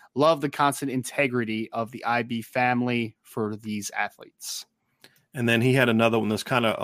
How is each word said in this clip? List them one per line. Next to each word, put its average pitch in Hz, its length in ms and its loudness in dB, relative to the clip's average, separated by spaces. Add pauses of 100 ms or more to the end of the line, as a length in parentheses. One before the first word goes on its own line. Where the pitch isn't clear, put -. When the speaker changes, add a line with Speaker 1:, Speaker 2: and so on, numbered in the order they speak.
(140)
Speaker 1:
Love 151 260 4
the 147 80 0
constant 143 420 0
integrity 120 800 -2
of 113 200 -6
the 123 140 -12
I 120 180 0
B 117 200 -6
family 123 800 -2
for 107 340 -6
these 107 400 -8
athletes." - 680 -10 (680)
Speaker 2:
And 120 160 -2
then 117 120 4
he 127 140 4
had 131 140 6
another 113 300 4
one 107 100 0
that's 107 140 -2
kinda 117 420 0